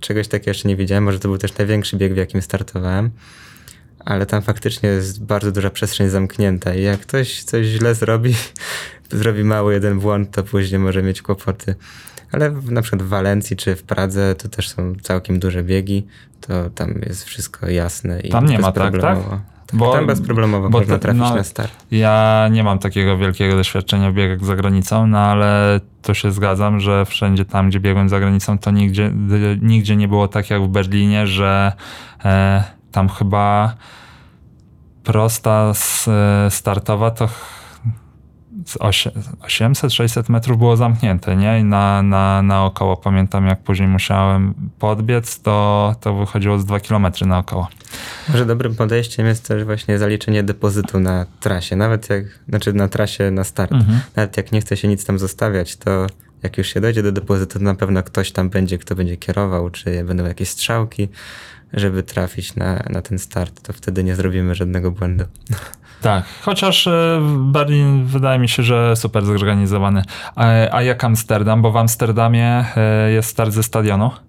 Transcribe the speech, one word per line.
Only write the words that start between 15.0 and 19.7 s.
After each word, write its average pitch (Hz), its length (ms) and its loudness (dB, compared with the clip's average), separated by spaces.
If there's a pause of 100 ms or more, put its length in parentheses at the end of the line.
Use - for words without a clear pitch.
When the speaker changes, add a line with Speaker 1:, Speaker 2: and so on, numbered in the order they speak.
Speaker 1:
całkiem 92 360 -2
duże 90 240 -2
biegi, 98 440 -2 (340)
to 87 300 -4
tam - 240 -6 (120)
jest 95 180 -10
wszystko - 460 -10
jasne 87 500 -2
i - 80 -8
Speaker 2:
Tam 117 180 2
nie 131 120 4
ma, 95 140 2
tak, 98 200 0
Speaker 1:
bezproblemowo. 98 380 0
Speaker 2:
tak? 98 100 -6 (260)
Speaker 1:
Tak, - 100 -4